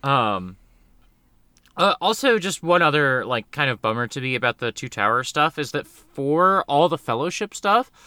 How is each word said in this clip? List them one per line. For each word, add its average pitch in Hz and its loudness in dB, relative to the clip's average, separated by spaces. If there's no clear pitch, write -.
Um, 107 0
uh, 190 2
also, 233 2
just 185 -6
one 175 4
other, 143 2
like, 117 -4
kind 143 0
of 120 -4
bummer 117 -2
to 135 -10
me 131 -4
about 120 0
the 117 -4
Two - -12
Towers 113 0
stuff 151 0
is 147 -6
that 143 -6
for 170 0
all 151 2
the 165 -2
Fellowship 151 -6
stuff, 214 0